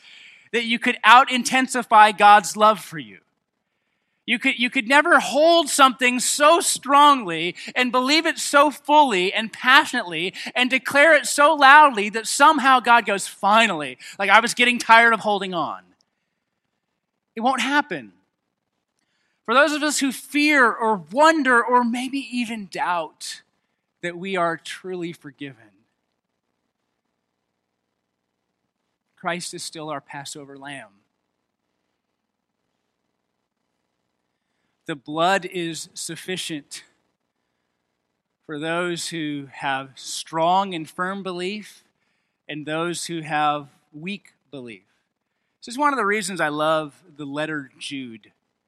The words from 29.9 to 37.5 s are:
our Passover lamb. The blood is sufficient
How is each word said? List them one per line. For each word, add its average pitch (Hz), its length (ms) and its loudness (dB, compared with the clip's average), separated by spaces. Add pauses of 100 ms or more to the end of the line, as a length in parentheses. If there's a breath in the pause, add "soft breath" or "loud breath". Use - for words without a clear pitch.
our 143 100 -8
Passover 139 560 -18
lamb. 135 340 -16 (4000)
The 160 100 -8
blood 165 480 -2
is 170 500 -10
sufficient - 880 -12 (1600)